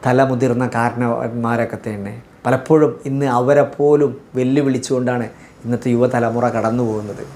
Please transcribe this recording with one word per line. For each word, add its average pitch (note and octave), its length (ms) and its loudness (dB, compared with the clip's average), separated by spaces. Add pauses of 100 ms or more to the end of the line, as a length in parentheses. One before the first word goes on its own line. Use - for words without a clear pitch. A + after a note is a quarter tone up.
തലമുതിർന്ന B2+ 580 2 (140)
കാരണവന്മാരൊക്കെ A#2 1080 -2
തന്നെ. G#2 280 -8 (320)
പലപ്പോഴും C#3 460 4 (180)
ഇന്ന് C#3 160 -2 (120)
അവരെ C#3 260 4 (120)
പോലും D3 340 4 (240)
വെല്ലുവിളിച്ചുകൊണ്ടാണ് B2+ 920 0 (380)
ഇന്നത്തെ A#2 300 -4
യുവതലമുറ A#2+ 500 0 (120)
കടന്നു A2+ 320 0
പോകുന്നത്. G#2 340 -6 (140)